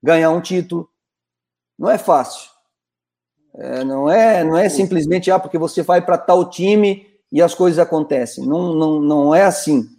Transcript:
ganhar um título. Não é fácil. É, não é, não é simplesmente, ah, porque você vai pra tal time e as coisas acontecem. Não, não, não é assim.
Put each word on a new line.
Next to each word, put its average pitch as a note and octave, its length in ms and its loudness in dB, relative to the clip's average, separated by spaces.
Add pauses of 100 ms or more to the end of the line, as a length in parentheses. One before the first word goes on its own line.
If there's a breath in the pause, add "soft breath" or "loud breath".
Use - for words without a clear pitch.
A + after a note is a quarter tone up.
ganhar D#3+ 260 2
um E3+ 120 -2
título. F3 460 -6 (880)
Não - 120 -4
é - 80 2
fácil. - 540 -2 (1040)
É, B2+ 280 -8
não C3+ 240 -4
é, G#3 360 4
não D#3+ 120 -2
é F#3+ 140 2
simplesmente, F3+ 640 -2
ah, F#3 80 4
porque F#3 180 -6
você D#3+ 240 -4
vai F3 240 0
pra E3+ 140 0
tal - 280 2
time G3 600 0 (240)
e C#3+ 100 2
as E3+ 140 2
coisas F3 240 2
acontecem. D3 640 -2
Não, E3 300 -2
não, D#3 260 0
não D3 340 2
é F#3+ 80 6
assim. D3+ 560 0